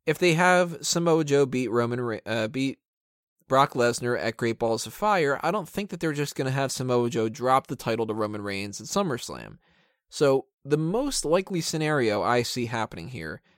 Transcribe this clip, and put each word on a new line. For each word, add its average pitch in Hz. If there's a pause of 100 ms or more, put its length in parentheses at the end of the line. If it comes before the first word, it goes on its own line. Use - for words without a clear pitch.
If 156
they 175
have 180
Samoa 165
Joe 143
beat 127
Roman 120
Re-, 117
uh, 110
beat 131 (680)
Brock 139
Lesnar 120
at 98
Great 113
Balls 113
of -
Fire, 175
I 165
don't 208
think 202
that 170
they're 160
just 143
gonna 131
have 135
Samoa 123
Joe 113
drop 127
the 135
title 113
to 107
Roman 104
Reigns 101
at 107
SummerSlam. 123 (520)
So 135 (180)
the 143
most 214
likely 180
scenario 147
I 117
see 117
happening 113
here 87 (160)